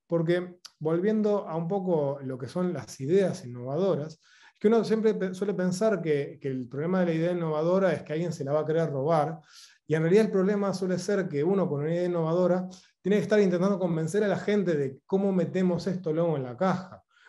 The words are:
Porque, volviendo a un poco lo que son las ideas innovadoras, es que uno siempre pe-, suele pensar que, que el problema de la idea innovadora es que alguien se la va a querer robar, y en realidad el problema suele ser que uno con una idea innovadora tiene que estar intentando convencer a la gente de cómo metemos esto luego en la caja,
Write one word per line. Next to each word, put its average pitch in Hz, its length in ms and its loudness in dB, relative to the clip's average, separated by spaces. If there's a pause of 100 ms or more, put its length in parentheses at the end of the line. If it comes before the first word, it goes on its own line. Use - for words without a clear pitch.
Porque, 170 500 0 (240)
volviendo 202 680 0
a 160 80 -4
un 170 100 -4
poco 165 560 0
lo 131 140 -8
que 127 100 -10
son 180 240 -2
las 135 300 -10
ideas 170 440 0
innovadoras, 143 680 -4 (400)
es - 60 -20
que 208 100 4
uno 226 160 4
siempre 214 280 2
pe-, 185 200 -2
suele 202 200 -4
pensar 185 480 0
que, 156 400 -2
que 143 60 -6
el 127 220 -6
problema 170 320 -2
de 180 60 2
la 165 60 0
idea 165 200 0
innovadora 170 580 2
es 143 120 -2
que 151 100 -8
alguien 170 180 -2
se - 140 -8
la 135 80 -2
va 151 80 2
a 151 40 -2
querer 160 240 0
robar, 147 500 0 (500)
y 151 60 2
en 160 60 0
realidad 190 240 6
el 185 60 -2
problema 196 420 0
suele 185 260 -2
ser 190 300 -2
que 143 140 -2
uno 185 260 2
con 143 120 -2
una 156 120 -2
idea 175 120 0
innovadora 175 640 2 (340)
tiene 202 160 2
que 185 60 2
estar 214 160 4
intentando 185 400 4
convencer 170 420 0
a 214 60 2
la 185 100 0
gente 190 380 0
de 139 300 -2
cómo 196 260 0
metemos 180 560 0
esto 185 240 -4
luego 165 240 0
en 135 80 -4
la 123 140 -10
caja, 185 460 -2 (260)